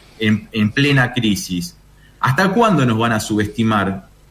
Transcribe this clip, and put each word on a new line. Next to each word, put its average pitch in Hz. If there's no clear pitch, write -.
en, 107
en 107
plena 139
crisis. 95
¿Hasta 185
cuándo 196
nos 113
van 117
a 110
subestimar, 104